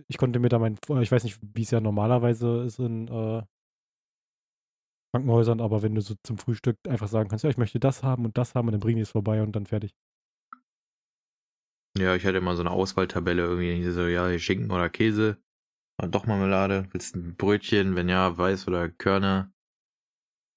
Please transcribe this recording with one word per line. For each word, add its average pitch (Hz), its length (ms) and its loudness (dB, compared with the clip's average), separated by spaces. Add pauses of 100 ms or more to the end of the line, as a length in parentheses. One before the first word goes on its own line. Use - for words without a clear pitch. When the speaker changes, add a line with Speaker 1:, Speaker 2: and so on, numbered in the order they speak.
Speaker 1:
ich - 100 -10
konnte 123 220 2
mir 120 80 4
da 117 100 4
mein, 113 180 0 (240)
ich 117 120 0
weiß 120 120 4
nicht, 101 140 -8 (160)
wie 117 80 -2
es - 80 -4
ja 117 100 4
normalerweise 117 840 2
ist 117 160 -8
in, 113 280 -4
äh, 113 340 -4 (1700)
Krankenhäusern, 117 460 4
aber 107 220 0
wenn 107 120 0
du 110 60 0
so 104 220 -4
zum 104 160 -8
Frühstück 120 380 -2 (120)
einfach 107 200 -4
sagen 107 200 0
kannst, 110 160 -4
„Ja, 151 60 2
ich - 60 0
möchte 117 240 0
das 135 220 0
haben 127 220 0
und 110 140 -2
das 123 160 -2
haben“, 117 140 0
und 110 40 0
dann 104 80 0
bringen 113 160 2
die 110 60 0
es - 80 -6
vorbei 107 320 2
und 107 140 -2
dann 101 100 -6
fertig. 104 280 -4 (2000)
Speaker 2:
Ja, 92 160 2
ich 90 120 0
hatte 92 120 2
immer 90 180 0
so 87 60 -2
eine 85 80 -2
Auswahltabelle 92 720 0
irgendwie, 87 480 -2
so, 87 160 0
ja, 87 220 0
hier 87 100 0
Schinken 98 320 -2
oder 87 200 0
Käse, 107 520 0 (580)
und 90 140 -2
doch - 120 0
Marmelade, 98 680 0
willst - 220 -8
du 92 60 -8
ein 87 160 -10
Brötchen, 98 600 2
wenn 87 120 -2
ja, 92 300 2
Weiß 95 300 0
oder 85 220 0
Körner 98 640 0 (1040)